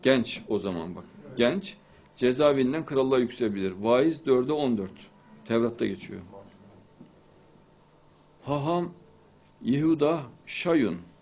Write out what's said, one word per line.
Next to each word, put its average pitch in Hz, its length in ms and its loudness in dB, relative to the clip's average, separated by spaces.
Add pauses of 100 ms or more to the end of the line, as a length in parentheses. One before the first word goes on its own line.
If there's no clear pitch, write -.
Genç 127 460 2
o 104 100 0
zaman 90 360 -6
bak. 87 100 -14 (320)
Genç 135 400 0 (400)
cezaevinden 135 720 2
krallığa 135 320 2
yükselebilir. 104 540 -2
Vaiz 123 540 2
dörde 127 260 2
on 135 260 0
dört. 95 120 -6 (540)
Tevrat'ta 117 420 0
geçiyor. 98 340 -8 (2250)
Haham 160 500 -2 (680)
Yehuda 151 600 2 (240)
Şayun 127 520 0 (240)